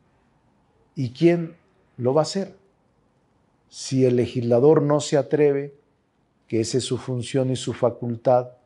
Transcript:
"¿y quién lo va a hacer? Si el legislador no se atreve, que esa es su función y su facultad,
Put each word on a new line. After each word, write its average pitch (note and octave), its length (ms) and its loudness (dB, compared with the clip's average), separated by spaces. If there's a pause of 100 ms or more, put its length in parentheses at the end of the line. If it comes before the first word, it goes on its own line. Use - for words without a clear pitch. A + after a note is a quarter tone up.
(960)
"¿y B2 160 -6
quién E3+ 440 0 (420)
lo B2 160 0
va D#3 80 4
a - 20 -2
hacer? F#3+ 320 -8 (1120)
Si - 360 -2
el B2 100 2
legislador A#2+ 680 2
no D3 180 0
se D3 180 -2
atreve, C#3+ 580 0 (720)
que A2+ 140 -2
esa A#2+ 180 -2
es A#2+ 40 -2
su B2 140 -6
función C3 540 -4
y B2+ 40 -2
su B2 180 -8
facultad, B2 760 0 (160)